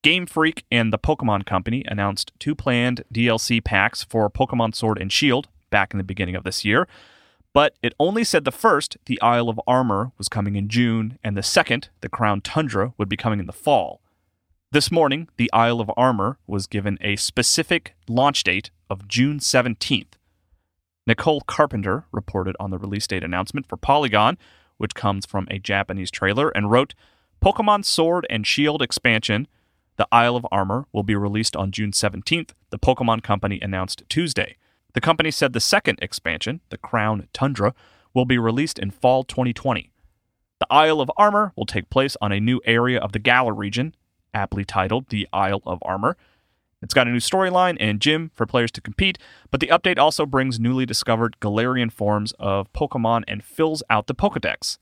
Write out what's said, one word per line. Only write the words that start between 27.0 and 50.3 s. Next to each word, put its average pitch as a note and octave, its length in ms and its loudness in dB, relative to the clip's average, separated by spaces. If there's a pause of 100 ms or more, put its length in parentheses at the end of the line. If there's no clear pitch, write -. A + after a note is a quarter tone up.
"Pokemon G3+ 440 2
Sword E3+ 440 0
and A2 160 -2
Shield D3 380 0
expansion, A2+ 640 0 (500)
the A2+ 140 0
Isle A#2+ 260 4
of A#2+ 140 -6
Armor, G2 400 -2
will G#2+ 120 -2
be G#2 120 0
released G#2 400 -2
on F#2+ 160 -2
June G#2 220 -4
seventeenth," G#2+ 600 -2 (160)
the - 80 -10
Pokemon A#2 440 0
Company G2+ 380 -4
announced F#2+ 480 -6
Tuesday. D#3 480 -4 (380)
The - 80 0
company D#3+ 280 2
said C#3+ 220 0
the A#2 80 -2
second - 400 0
expansion, F2+ 720 -6
the - 80 -12
Crown G#2+ 560 -2
Tundra, C3 400 0 (400)
will B2+ 100 4
be B2 140 2
released A#2+ 400 0
in G2 120 -6
fall B2+ 320 2
twenty B2+ 300 -2
twenty. A#2 380 -4 (720)
The F#2 120 0
Isle D#3 300 6
of B2+ 160 -2
Armor G#3 380 4
will G#2+ 100 -4
take - 240 -6
place C3+ 320 0
on G2+ 100 0
a G2+ 80 0
new B2 240 2
area A#2+ 340 2
of G#2 140 -4
the A#2 60 -4
Galar A#2+ 360 4
region, A2 400 -4 (400)
aptly G2 300 -4
titled G2+ 460 -2
the G#2 220 -4
Isle G2 340 0
of F2 160 -6
Armor. G3 340 -2 (640)
It's - 140 -8
got B2+ 120 6
a A#2+ 40 0
new A#2+ 80 0
storyline F3+ 600 2
and G#2+ 220 0
gym D#3 340 0
for A2+ 120 -2
players A#2 260 0
to - 80 -14
compete, F#3 380 -2 (320)
but C3+ 100 -2
the C#3 80 0
update E3+ 300 2
also D3+ 280 2
brings C3 320 0